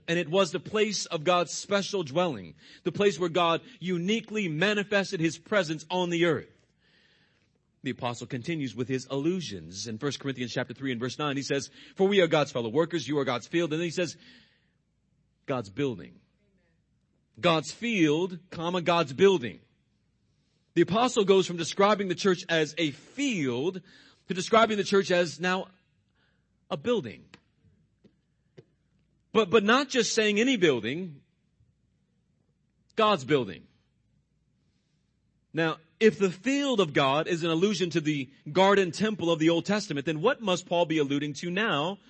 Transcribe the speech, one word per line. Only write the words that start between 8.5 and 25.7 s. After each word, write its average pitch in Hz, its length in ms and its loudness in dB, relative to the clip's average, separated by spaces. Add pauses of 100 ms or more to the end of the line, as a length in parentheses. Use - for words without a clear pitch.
with 123 140 -6
his 135 220 -4
allusions. 113 760 -6
In 113 120 -8
First 143 200 -4
Corinthians 123 340 -8
chapter 123 200 -4
three 135 180 -8
and 120 100 -6
verse 123 180 -6
nine, 147 180 -2
he 139 60 -4
says, 139 260 -2 (280)
"For 190 120 2
we 202 140 6
are 165 40 6
God's 147 240 2
fellow 117 200 -4
workers, 156 360 0
you 147 120 -2
are 135 60 2
God's 120 220 -4
field." 170 260 -2
And 160 80 -2
then 175 60 -2
he 160 60 -6
says, 175 240 -4 (1300)
"God's 123 220 -4
building." 95 460 -6 (1200)
God's 156 340 0
field, 180 680 0 (120)
comma, 175 300 -4
God's 165 320 0
building. 127 460 2 (1160)
The 170 80 6
apostle 220 420 2
goes 190 240 4
from 175 80 -6
describing 196 500 2
the 175 80 -2
church 185 340 0
as 156 300 0
a 156 140 0
field 175 880 -4 (460)
to 185 60 -4
describing 220 420 2
the 190 80 0
church 196 260 2
as 175 300 0
now 185 260 -2 (1040)